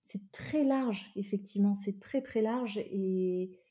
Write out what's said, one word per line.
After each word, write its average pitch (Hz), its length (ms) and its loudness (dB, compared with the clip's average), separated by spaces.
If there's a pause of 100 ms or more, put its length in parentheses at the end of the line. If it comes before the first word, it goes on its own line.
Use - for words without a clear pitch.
c'est - 320 -12
très - 320 0
large, 262 520 0
effectivement, 202 580 2
c'est 202 260 -4
très, 269 220 -2
très 220 200 0
large 220 360 0
et, 185 720 0 (200)